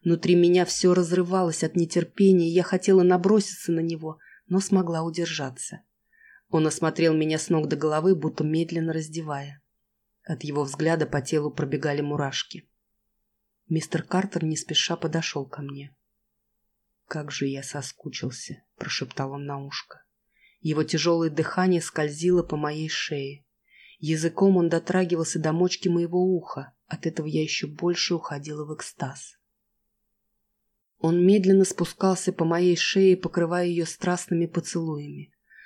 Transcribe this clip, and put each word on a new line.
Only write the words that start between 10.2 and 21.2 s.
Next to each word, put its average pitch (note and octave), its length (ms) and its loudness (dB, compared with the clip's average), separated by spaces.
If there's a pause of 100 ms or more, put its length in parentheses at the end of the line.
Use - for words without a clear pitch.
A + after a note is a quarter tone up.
От - 200 -6
его D3 200 -4
взгляда D#3 420 0
по C#3 160 -4
телу D3 300 -2
пробегали C#3+ 500 -2
мурашки. C#3+ 680 -6 (1000)
Мистер D#3+ 340 -2
Картер F3+ 420 -2
не D#3 140 -2
спеша - 380 -2
подошёл D#3 520 -4
ко - 140 -14
мне. C#3 340 -14 (1120)
«Как D3 240 -10
же C#3 160 -6
я C#3 140 -6
соскучился», - 1040 -12 (140)
прошептал - 560 -8
он C#3+ 120 -10
на C#3 180 -10
ушко. - 400 -14 (580)
Его D#3 220 0
тяжёлое E3 460 2